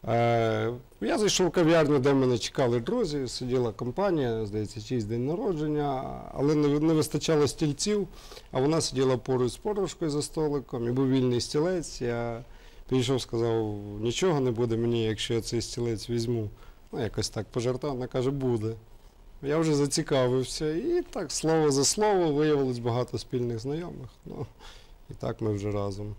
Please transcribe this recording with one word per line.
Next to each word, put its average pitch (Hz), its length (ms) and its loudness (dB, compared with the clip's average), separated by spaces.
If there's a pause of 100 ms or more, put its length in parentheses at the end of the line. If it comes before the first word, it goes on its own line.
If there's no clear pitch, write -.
Е, 117 640 2 (280)
я 269 160 0
зайшов 185 300 2
в 151 40 2
кав'ярню, 160 480 4
де 139 140 4
мене 127 240 4
чекали 120 420 0
друзі, 147 480 -2
сиділа 123 440 -2
компанія, 127 720 0
здається, 107 360 -4
чийсь 120 220 -2
день 117 240 -2
народження, 147 920 -2 (140)
але 147 220 2
не, 147 120 4 (120)
не 160 140 4
вистачало 151 540 2
стільців, 185 600 0 (440)
а 131 80 -2
вона 156 220 2
сиділа 131 360 2
поруч 127 340 0
з - 60 -14
подружкою 196 540 -2
за 147 100 0
столиком, 143 680 -2
і 120 40 0
був 131 180 2
вільний 127 320 4
стілець. 165 600 -2
Я 120 420 -4 (460)
підійшов, 131 320 2
сказав: 113 560 0 (240)
"Нічого 143 380 2
не 127 120 2
буде 113 260 0
мені, 117 260 2
якщо 110 300 -2
я 113 80 0
цей 117 200 -2
стілець 117 480 -4
візьму". 117 400 -2 (420)
Ну, 143 100 -4
якось 107 280 -4
так 107 220 -6
пожартував, 127 440 -2
вона 123 120 -6
каже: 131 240 0
"Буде". 120 420 0 (680)
Я 143 160 0
вже 160 180 4
зацікавився, 143 1000 2
і 339 340 0
так, 180 220 -6
слово 156 400 2
за 135 140 4
слово, 190 480 4
виявилось 139 460 2
багато 120 380 -2
спільних 120 420 -4
знайомих. 139 500 -8 (160)
Ну, - 200 -8 (640)
і - 40 -14
так 120 280 -6
ми 110 120 0
вже 101 180 -4
разом. 101 480 -4